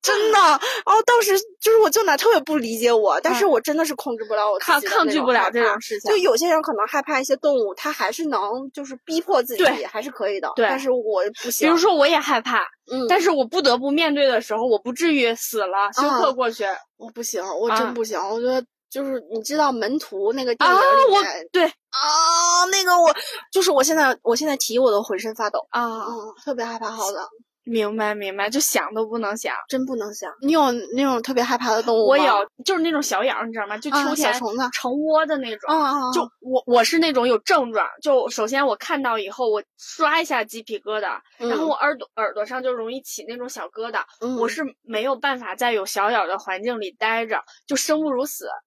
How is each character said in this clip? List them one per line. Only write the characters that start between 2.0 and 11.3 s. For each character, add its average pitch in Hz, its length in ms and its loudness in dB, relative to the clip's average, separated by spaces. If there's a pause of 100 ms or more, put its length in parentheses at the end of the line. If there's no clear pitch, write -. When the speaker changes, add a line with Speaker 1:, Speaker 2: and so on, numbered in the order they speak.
Speaker 1:
奶 320 120 4
特 453 160 4
别 359 100 6
不 302 160 -2
理 226 200 -4
解 240 160 4
我， 190 260 4
但 311 160 0
是 311 100 2
我 294 140 4
真 294 160 -2
的 320 80 2
是 302 120 -4
控 240 220 -8
制 220 60 -8
不 214 100 -6
了 208 160 0
我 208 80 0
自 - 80 -6
己 349 60 2
的 - 40 6
那 285 60 2
种 392 80 -6
害 392 60 0
怕。 - 0 -
Speaker 2:
抗-， 359 100 4
抗 302 80 -2
拒 302 60 0
不 254 140 0
了 196 180 2
这 233 100 0
种 220 200 0
事 214 180 -8
情。 403 100 -6
Speaker 1:
就 427 60 4
有 359 180 4
些 294 140 2
人 320 140 2
可 320 140 -4
能 208 120 -2
害 294 140 -2
怕 294 180 -2
一 269 60 -4
些 285 100 0
动 294 180 0
物， 214 200 0
他 - 180 -8
还 208 180 -2
是 330 180 -6
能 247 440 -4
就 285 140 -12
是 262 180 -16
逼 320 160 -4
迫 339 240 0
自 453 140 -8
己， 370 80 2
Speaker 2:
对。 262 200 0
Speaker 1:
还 214 160 -8
是 269 80 -10
可 226 200 -6
以 196 100 -4
的。 151 160 -4
Speaker 2:
对。 226 100 2
Speaker 1:
但 202 140 0
是 269 100 -4
我 220 320 0 (220)